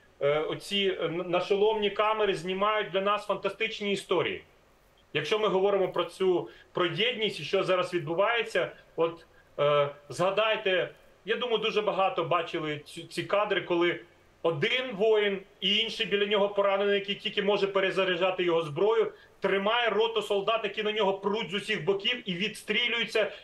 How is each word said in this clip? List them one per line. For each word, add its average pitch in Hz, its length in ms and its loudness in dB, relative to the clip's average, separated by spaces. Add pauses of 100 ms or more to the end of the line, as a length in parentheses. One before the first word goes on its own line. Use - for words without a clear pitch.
(220)
е, 143 180 2
оці, 185 640 -2
е, 170 40 -2
н-, 165 180 -4
на 180 180 0
шоломні 208 480 2
камери 214 460 0
знімають 190 560 -2
для 196 100 0
нас 202 240 0
фантастичні 202 680 -4
історії. 143 520 -2 (680)
Якщо 151 260 0
ми 214 80 2
говоримо 190 420 2
про 170 140 0
цю, 175 460 0 (240)
про 180 120 2
єдність 208 540 -2
і 151 40 -10
що 185 200 0
зараз 180 300 0
відбувається, 190 800 0 (240)
от, 165 300 -2 (340)
е, 143 300 4 (200)
згадайте, 190 800 0 (360)
я 214 100 -2
думаю, 226 220 0
дуже 208 240 0
багато 185 420 0
бачили 156 640 -2
ці, 165 180 -16
ці - 200 -6
кадри, 202 380 0
коли 170 380 0 (420)
один 226 540 0
воїн 208 460 2 (200)
і 202 160 0
інший 226 280 -2
біля 202 200 0
нього 202 240 2
поранений, 202 460 2
який 196 200 -2
тільки 202 260 -4
може 196 260 2
перезаряджати 185 760 0
його 170 180 2
зброю, 190 500 2 (280)
тримає 208 500 0
роту 220 320 2
солдат, 214 420 0
які 208 200 -4
на 214 80 -2
нього 202 220 2
пруть 202 380 -2
з - 20 -10
усіх 202 300 -4
боків 208 460 -2
і 180 40 -2
відстрілюються, 220 960 -2 (120)